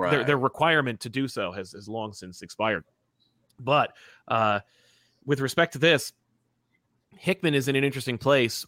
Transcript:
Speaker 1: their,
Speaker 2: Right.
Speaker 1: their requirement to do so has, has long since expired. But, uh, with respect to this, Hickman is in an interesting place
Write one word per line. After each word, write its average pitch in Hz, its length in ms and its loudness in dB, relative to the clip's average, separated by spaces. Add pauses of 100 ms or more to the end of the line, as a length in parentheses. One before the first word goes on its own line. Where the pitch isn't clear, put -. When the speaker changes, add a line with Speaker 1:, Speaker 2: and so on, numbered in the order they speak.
Speaker 1:
their, 139 100 2
Speaker 2:
Right. 120 80 -2
Speaker 1:
their 143 100 4
requirement 135 640 0
to 120 80 -10
do 131 180 -4
so 98 240 -4
has, 95 220 -10
has 98 140 -16
long 107 260 -8
since 92 280 -16
expired. 101 420 -2 (760)
But, 131 340 2 (340)
uh, 107 340 2 (640)
with 135 160 0
respect 165 320 0
to 139 60 -12
this, 156 340 2 (1040)
Hickman 180 380 -2
is 135 140 0
in 139 80 2
an 135 80 2
interesting 131 340 -2
place 135 500 2